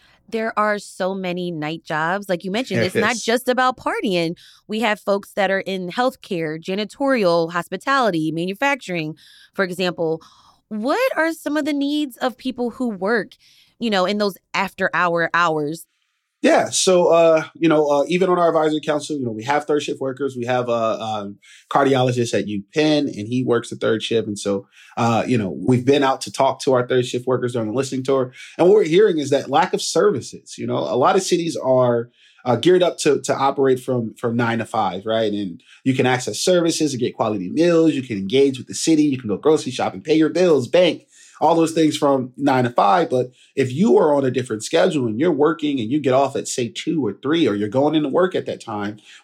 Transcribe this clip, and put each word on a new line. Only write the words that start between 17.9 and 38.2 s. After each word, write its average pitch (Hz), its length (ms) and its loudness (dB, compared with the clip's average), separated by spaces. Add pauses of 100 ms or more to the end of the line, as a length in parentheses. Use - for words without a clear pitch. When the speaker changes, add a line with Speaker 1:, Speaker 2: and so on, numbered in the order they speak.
Speaker 2:
even 180 220 2
on 175 80 2
our 170 120 4
advisory 156 300 2
council, 151 380 -4
you 131 80 -6
know, 117 60 -4
we 107 140 -10
have 147 200 0
third 147 160 0
shift - 180 -8
workers, 135 380 -6
we 120 80 -6
have 123 240 -2
a, 113 320 0
um, 104 380 -8 (280)
cardiologist 127 680 2
at 98 100 -2
U 101 160 -6 (120)
Penn, 151 320 2
and 104 200 -8
he 127 160 -2
works 120 280 -2
the 110 40 -8
third 110 280 -2
shift. 110 240 -2
And 104 100 -6
so, 101 300 -4 (300)
uh, 117 300 0
you 123 80 0
know, 101 140 -2
we've 127 340 0
been 139 200 4
out 135 180 0
to - 100 -10
talk 135 300 0
to 135 120 2
our 123 140 0
third 127 200 0
shift 123 180 -6
workers 123 280 -2
during 113 160 -4
the 107 40 -6
listening 131 300 -4
tour. 131 300 0 (260)
And 165 80 6
what 202 80 8
we're 208 80 6
hearing 175 340 4
is 135 140 -2
that 131 180 0
lack 160 240 2
of 196 80 -4
services, - 800 -2
you 117 80 -6
know, 120 100 -2
a 117 180 -4
lot 160 200 4
of 190 80 2
cities 170 340 -2
are, 123 540 2 (340)
uh, 123 100 2
geared 175 280 4
up 165 160 0
to, 143 220 2
to - 140 -2
operate 135 440 2
from, 120 340 -4
from 117 240 -4
nine 117 220 0
to 110 60 -4
five, 98 420 -2
right? 110 260 0
And 95 300 -6 (200)
you 131 120 2
can 127 100 2
access 127 340 -2
services 165 540 0
and 113 60 -8
get 113 160 -4
quality 107 340 -2
meals. 160 460 4
You 135 80 -4
can 113 140 -6
engage 127 420 2